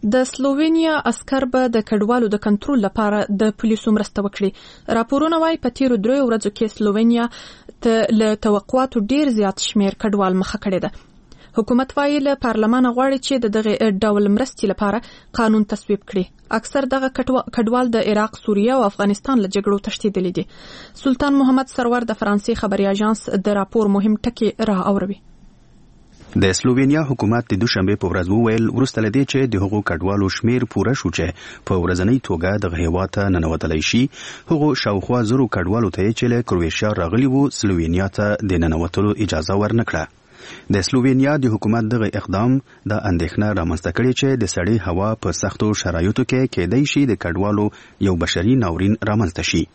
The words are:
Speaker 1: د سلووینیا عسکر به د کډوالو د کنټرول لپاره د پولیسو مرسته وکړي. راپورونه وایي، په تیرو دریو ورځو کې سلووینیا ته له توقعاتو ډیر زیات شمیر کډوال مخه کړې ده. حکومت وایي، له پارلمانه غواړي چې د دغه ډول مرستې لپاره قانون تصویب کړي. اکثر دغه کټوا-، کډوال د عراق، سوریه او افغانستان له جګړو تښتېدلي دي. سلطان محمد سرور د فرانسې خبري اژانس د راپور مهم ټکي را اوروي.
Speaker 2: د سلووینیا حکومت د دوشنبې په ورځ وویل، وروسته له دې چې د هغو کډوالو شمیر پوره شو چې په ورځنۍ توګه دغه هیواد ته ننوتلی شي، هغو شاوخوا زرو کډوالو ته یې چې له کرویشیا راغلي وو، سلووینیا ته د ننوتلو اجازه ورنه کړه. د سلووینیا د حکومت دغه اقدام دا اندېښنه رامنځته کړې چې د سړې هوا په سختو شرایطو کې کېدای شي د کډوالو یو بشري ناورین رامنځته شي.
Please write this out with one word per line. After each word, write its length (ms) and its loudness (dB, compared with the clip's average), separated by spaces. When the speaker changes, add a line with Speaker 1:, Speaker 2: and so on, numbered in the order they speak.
Speaker 1:
د 120 4
سلووینیا 680 0
عسکر 420 -2
به 160 2
د 120 2
کډوالو 380 2
د 80 0
کنټرول 400 2
لپاره 320 0
د 100 4
پولیسو 320 0
مرسته 300 -2
وکړي. 280 -2
راپورونه 440 0
وایي، 220 0
په 40 0
تیرو 180 2
دریو 300 2
ورځو 300 0
کې 100 0
سلووینیا 480 2
ته 300 2
له 240 2
توقعاتو 540 0
ډیر 160 2
زیات 200 0
شمیر 240 2
کډوال 400 2
مخه 220 -6
کړې 200 0
ده. 60 -4
حکومت 400 0
وایي، 280 2
له 80 2
پارلمانه 640 2
غواړي 300 2
چې 120 0
د 80 0
دغه 160 0
ډول 320 2
مرستې 360 -4
لپاره 280 -2
قانون 320 2
تصویب 460 -4
کړي. 140 -2
اکثر 240 -4
دغه 140 0
کټوا-، 380 -2
کډوال 340 2
د 60 0
عراق، 340 0
سوریه 300 2
او 80 2
افغانستان 560 0
له 100 0
جګړو 380 0
تښتېدلي 460 -2
دي. 120 -4
سلطان 360 2
محمد 360 2
سرور 280 0
د 80 -4
فرانسې 420 0
خبري 320 0
اژانس 440 0
د 180 0
راپور 260 0
مهم 200 2
ټکي 440 -2
را 180 0
اوروي. 260 -2
Speaker 2:
د 140 4
سلووینیا 520 2
حکومت 420 0
د 100 0
دوشنبې 400 0
په 120 -2
ورځ 180 -2
وویل، 380 2
وروسته 360 0
له 80 0
دې 180 2
چې 220 0
د 120 0
هغو 140 0
کډوالو 360 0
شمیر 360 0
پوره 280 0
شو 160 -2
چې 100 -2
په 140 2
ورځنۍ 360 2
توګه 360 -2
دغه 160 -4
هیواد 360 -2
ته 180 0
ننوتلی 440 -2
شي، 100 2
هغو 180 2
شاوخوا 380 0
زرو 240 2
کډوالو 400 0
ته 80 -4
یې 160 2
چې 140 0
له 180 -2
کرویشیا 480 0
راغلي 320 0
وو، 120 2
سلووینیا 580 0
ته 320 0
د 140 2
ننوتلو 500 0
اجازه 360 -2
ورنه 260 0
کړه. 160 -2
د 120 0
سلووینیا 580 2
د 100 2
حکومت 380 0
دغه 260 0
اقدام 380 0
دا 80 0
اندېښنه 360 0
رامنځته 360 -2
کړې 220 2
چې 100 0
د 120 -2
سړې 220 0
هوا 200 -2
په 180 -2
سختو 320 -2
شرایطو 460 0
کې 240 0
کېدای 380 2
شي 160 2
د 160 0
کډوالو 420 0
یو 60 0
بشري 400 2
ناورین 340 0
رامنځته 520 -2
شي. 120 0